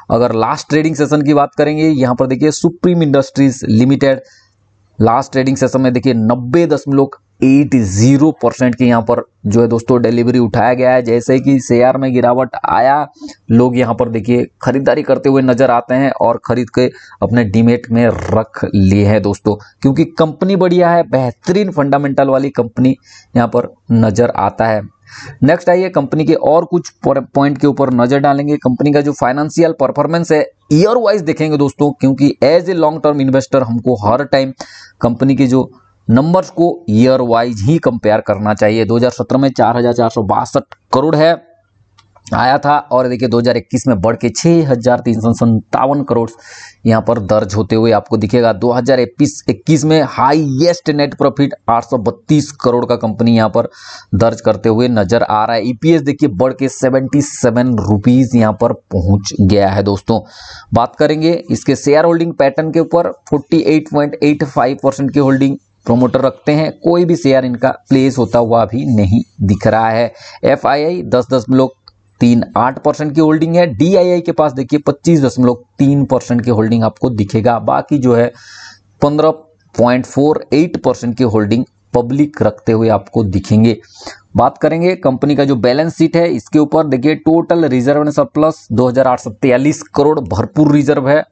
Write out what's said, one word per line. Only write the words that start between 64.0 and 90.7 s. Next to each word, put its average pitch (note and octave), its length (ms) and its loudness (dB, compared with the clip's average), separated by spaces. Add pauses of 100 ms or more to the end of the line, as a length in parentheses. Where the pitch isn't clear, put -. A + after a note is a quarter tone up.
एट D3 220 0
फ़ाइव C3+ 380 -2
परसेंट C3+ 300 -2
की D3 60 0
होल्डिंग C3+ 380 2 (280)
promoter B2 360 0
रखते C3 300 -2
हैं। D3+ 280 0
कोई F3 260 0
भी E3 100 0
share C3+ 300 2
इनका B2 240 -2 (200)
place C3 280 2
होता A#2+ 220 0
हुआ A#2 220 2
अभी A2+ 240 -4 (100)
नहीं G#2 260 2 (220)
दिख G2 240 0
रहा A2+ 220 2
है। A#2 240 -2 (320)
एफ़आईआई D3 600 0
दस A#2+ 260 -2
दशमलव C3 380 0 (520)
तीन A#2+ 220 4 (140)
आठ B2+ 220 0
परसेंट D3+ 360 -4
की D#3+ 60 2
holding D#3+ 340 2
है। F3 140 4
डीआईआई F3+ 520 2
के E3+ 100 -4
पास D3+ 220 0
देखिए C3+ 280 -2
पच्चीस D3+ 400 0
दशमलव B2 360 0 (220)
तीन C#3 260 2
परसेंट A#2+ 380 -2
की B2 80 0
holding A2+ 320 0
आपको A2 280 -2
दिखेगा। A2 500 0
बाकी C3+ 360 -2
जो B2 180 2
है A#2+ 160 2 (680)
पन्द्रह D3+ 300 2 (440)
पॉइंट B2 300 0
फ़ोर D3 380 0 (100)
एट E3 300 0
परसेंट A#2+ 340 -4
की C3 80 0
holding A2 400 0 (280)
public B2+ 480 -2
रखते G#2+ 300 -2
हुए A2+ 180 2
आपको G#2+ 360 -2
दिखेंगे। G#2+ 520 0 (600)
बात B2 200 0
करेंगे E3 400 0
company C#3+ 380 -2
का C#3+ 100 0
जो C#3 120 0
balance B2 400 -2
sheet E3 180 0
है E3+ 160 2
इसके C3+ 280 -2
ऊपर D#3 280 0
देखिए, C3+ 280 0
total E3 520 0
reserve C3 340 0
एंड D3 100 -2
surplus D3+ 600 -2
दो B2 180 2
हज़ार C3 180 0
आठ B2 120 0
सौ B2+ 120 -12
तैंतालीस C#3 540 0
करोड़ D3 360 0
भरपूर A2+ 520 0